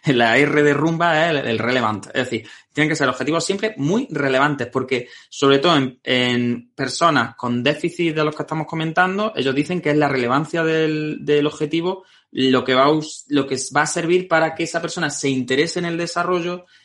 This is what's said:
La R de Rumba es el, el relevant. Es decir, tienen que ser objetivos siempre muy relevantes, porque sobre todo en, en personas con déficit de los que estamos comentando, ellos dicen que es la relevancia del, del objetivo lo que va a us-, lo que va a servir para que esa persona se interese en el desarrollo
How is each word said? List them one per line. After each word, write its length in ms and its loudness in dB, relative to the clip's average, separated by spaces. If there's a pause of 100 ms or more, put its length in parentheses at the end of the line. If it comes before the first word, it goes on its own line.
La 320 4
R 240 4
de 100 6
Rumba 540 2
es 60 0
el, 40 2 (100)
el 120 0
relevant. 480 0
Es 240 -4
decir, 180 -6 (240)
tienen 160 0
que 80 -2
ser 140 0
objetivos 340 -2
siempre 320 -4
muy 340 0
relevantes, 580 0
porque 400 -4 (200)
sobre 300 4
todo 180 4
en, 260 -2
en 720 -2
personas 640 0
con 260 -4
déficit 520 -2
de 100 0
los 100 -2
que 100 -8
estamos 220 -6
comentando, 720 -2
ellos 180 0
dicen 280 -2
que 80 0
es 80 2
la 100 4
relevancia 560 0
del, 600 -2
del 200 4
objetivo 580 -4 (260)
lo 340 2
que 80 0
va 120 6
a 60 6
us-, 380 -2
lo 180 0
que 120 -4 (180)
va 60 4
a 40 -2
servir 420 0
para 260 2
que 80 -6
esa 180 -4
persona 300 -4
se 180 -4
interese 500 0
en 60 -2
el 140 -4
desarrollo 680 -4 (200)